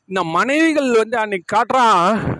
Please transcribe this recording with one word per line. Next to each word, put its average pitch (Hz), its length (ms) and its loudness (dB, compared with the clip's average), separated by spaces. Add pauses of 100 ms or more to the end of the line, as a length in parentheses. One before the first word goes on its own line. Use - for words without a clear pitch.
இந்த 185 160 -4
மனைவிகள் 269 760 0
வந்து 226 200 0
அன்னைக்கு 208 300 -4 (100)
காட்டுறான், 220 640 2 (200)